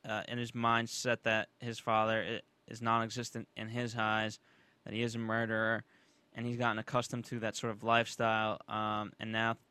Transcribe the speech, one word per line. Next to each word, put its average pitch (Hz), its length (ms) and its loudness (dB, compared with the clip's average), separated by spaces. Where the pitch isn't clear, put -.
uh, 107 240 -4
in 120 100 -6
his 120 140 -6
mindset 117 680 2
that 110 260 2
his 117 180 -8
father 110 440 2
i-, 110 200 -4
is 117 160 -10
non-existent 113 720 0
in 110 120 -8
his 117 280 -4
eyes, 110 420 0
that - 80 -10
he 113 100 -2
is 117 120 0
a 117 40 -4
murderer, 110 680 0
and 117 120 -6
he's 120 120 -2
gotten 117 200 2
accustomed 120 480 -2
to 120 140 -6
that 110 160 -2
sort 117 140 -2
of 104 140 -8
lifestyle. 113 840 2
Um, 107 520 -2
and 110 120 -6
now 113 240 2